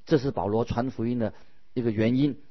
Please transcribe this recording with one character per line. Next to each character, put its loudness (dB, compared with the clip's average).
这 4
是 0
保 -2
罗 2
传 -2
福 -4
音 0
的 0
一 -2
个 2
原 2
因。 2